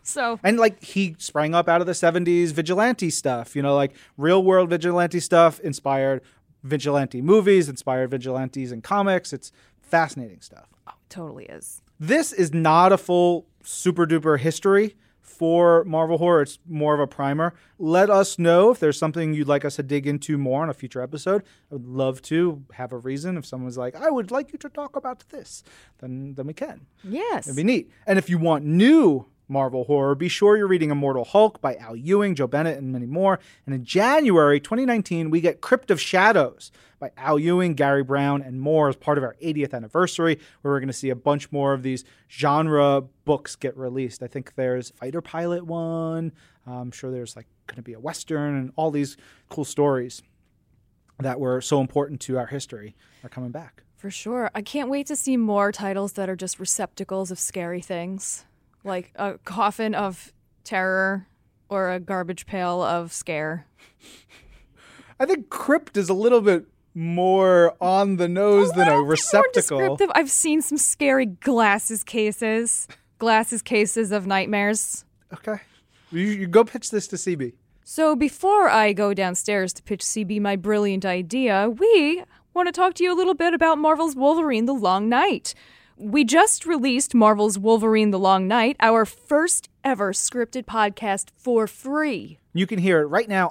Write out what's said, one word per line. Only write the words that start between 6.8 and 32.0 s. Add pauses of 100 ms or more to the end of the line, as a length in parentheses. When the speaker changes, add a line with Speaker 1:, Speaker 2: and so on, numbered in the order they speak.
Speaker 2:
movies,
inspired
vigilantes
in
comics.
It's (280)
fascinating
stuff. (220)
Speaker 1:
Oh,
it
totally
is. (180)
Speaker 2:
This
is
not
a
full (160)
super
duper
history (240)
for
Marvel
Horror.
It's (100)
more
of
a
primer. (240)
Let
us
know
if
there's
something
you'd
like
us
to
dig
into
more
on
a
future
episode. (280)
I
would
love
to (120)
have
a
reason.
If
someone's
like,
"I
would
like
you
to
talk
about
this," (340)
then,
then
we
can. (160)
Speaker 1:
Yes.
Speaker 2:
It'd
be
neat. (160)
And
if
you
want
new (220)
Marvel
Horror,
be
sure
you're
reading
Immortal
Hulk
by
Al
Ewing,